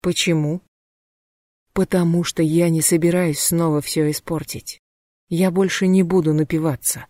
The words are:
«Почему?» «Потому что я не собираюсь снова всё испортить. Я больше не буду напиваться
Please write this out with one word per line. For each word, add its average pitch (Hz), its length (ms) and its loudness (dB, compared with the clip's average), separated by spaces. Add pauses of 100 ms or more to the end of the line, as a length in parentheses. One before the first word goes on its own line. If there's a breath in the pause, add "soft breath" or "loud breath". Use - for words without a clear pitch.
«Почему?» 165 600 -2 (1080)
«Потому 175 500 0
что - 200 -4
я 165 260 2
не 160 140 0
собираюсь 170 560 0
снова 165 420 0
всё 151 300 -2
испортить. - 720 -10 (480)
Я 180 220 2
больше 190 360 0
не 190 160 4
буду 170 320 2
напиваться 156 760 -2